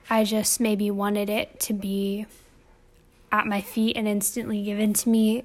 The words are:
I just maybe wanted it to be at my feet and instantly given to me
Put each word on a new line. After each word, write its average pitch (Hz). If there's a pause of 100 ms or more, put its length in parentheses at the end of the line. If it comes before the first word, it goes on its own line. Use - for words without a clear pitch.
I 220
just 214
maybe 208
wanted 202
it -
to -
be 196 (1040)
at 208
my 202
feet 220
and 214
instantly 208
given 208
to -
me 226